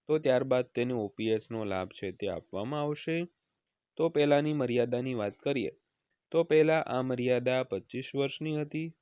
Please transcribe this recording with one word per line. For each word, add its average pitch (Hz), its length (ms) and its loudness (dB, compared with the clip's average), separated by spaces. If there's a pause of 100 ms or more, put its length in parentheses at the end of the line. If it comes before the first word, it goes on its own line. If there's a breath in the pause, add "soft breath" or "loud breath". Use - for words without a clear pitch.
તો 147 100 0
ત્યારબાદ 131 480 2
તેને 123 280 -2
ઓ 110 140 -2
પી 110 220 -2
એસ 110 200 0
નો 113 140 -6
લાભ 92 260 -4
છે, - 220 -8
તે 101 160 -8
આપવામાં 101 540 -6
આવશે. 151 340 -4 (800)
તો 156 100 0
પહેલાની 147 440 4
મર્યાદાની 123 640 0
વાત 104 240 -4
કરીએ, 131 340 -2 (600)
તો 165 120 2
પહેલા 156 420 4
આ 127 160 -2
મર્યાદા 123 600 2
પચીસ 127 520 -6
વર્ષની 139 420 -2
હતી, 156 460 -6